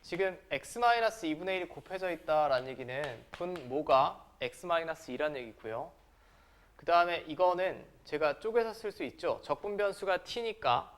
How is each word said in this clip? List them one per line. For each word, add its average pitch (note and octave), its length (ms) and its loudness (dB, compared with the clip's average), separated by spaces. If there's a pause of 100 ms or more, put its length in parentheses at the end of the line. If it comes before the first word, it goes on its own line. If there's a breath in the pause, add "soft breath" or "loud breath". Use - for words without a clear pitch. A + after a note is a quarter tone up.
지금 F#3 360 -2 (140)
X - 280 -6
마이너스 A3+ 460 2
이분의 F3 320 -2
일이 F3 120 -4
곱해져 F#3 420 -6
있다라는 D3 560 2
얘기는 B2+ 640 -8
분 E3+ 380 -8
모가 C#3+ 560 4 (160)
X B2+ 240 -8
마이너스 E3 460 -2
이라는 D3 280 -2
얘기고요. A2+ 520 -10 (840 soft breath)
그 - 100 -16
다음에 F3 420 4
이거는 F3 580 0 (180)
제가 D3 360 0
쪼개서 A3+ 340 0
쓸 G#3 180 -8
수 - 140 -8
있죠. B2+ 380 -2
적분 G3+ 340 -4
변수가 G3 460 0
T니까 G#3+ 760 0